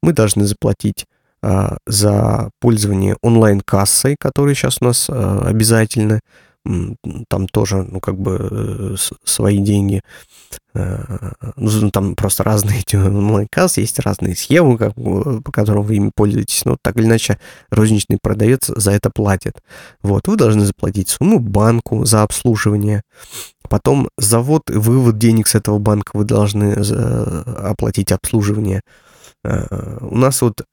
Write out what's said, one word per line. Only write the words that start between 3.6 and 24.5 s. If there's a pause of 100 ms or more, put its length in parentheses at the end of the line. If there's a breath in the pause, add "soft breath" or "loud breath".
которая
щас
у
нас,
а,
обязательна. (460 soft breath)
М, (320)
там
тоже,
ну,
как
бы,
э,
с-, (120)
свои
деньги. (720 loud breath)
Э, (240)
ну,
з-,
там
просто
разные
эти
онлайн-кассы,
есть
разные
схемы,
как
бы,
по
которым
вы
ими
пользуетесь.
Но
так
или
иначе, (320 loud breath)
розничный
продавец
за
это
платит. (400 loud breath)
Вот,
вы
должны
заплатить
сумму
банку
за
обслуживание. (680 loud breath)
Потом
завод